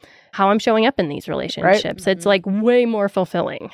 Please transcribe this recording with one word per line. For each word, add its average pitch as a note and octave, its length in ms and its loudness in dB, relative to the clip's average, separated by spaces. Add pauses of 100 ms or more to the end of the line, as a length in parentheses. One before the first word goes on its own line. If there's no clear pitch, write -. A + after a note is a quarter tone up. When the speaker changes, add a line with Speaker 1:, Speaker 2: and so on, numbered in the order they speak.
(320)
Speaker 1:
how G3 180 2
I'm G#3+ 100 2
showing A3 260 2
up - 140 0
in E3+ 80 -2
these C#3+ 180 -10
relationships." - 800 0
Speaker 2:
Right. G3 100 2
Speaker 1:
It's, F3 100 -8
like, G3 200 2
way A3+ 400 2
more G#3+ 220 0
fulfilling. - 640 -4